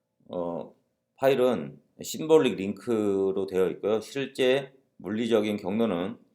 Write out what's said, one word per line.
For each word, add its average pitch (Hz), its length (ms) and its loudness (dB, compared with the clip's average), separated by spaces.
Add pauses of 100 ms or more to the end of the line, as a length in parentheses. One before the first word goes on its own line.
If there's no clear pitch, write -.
(300)
어, 85 460 -8 (400)
파일은 120 640 0 (220)
심볼릭 139 520 2
링크로 98 920 0
되어 92 240 2
있고요. 104 280 -2
실제 135 720 -2 (260)
물리적인 107 600 0
경로는 101 600 -2 (180)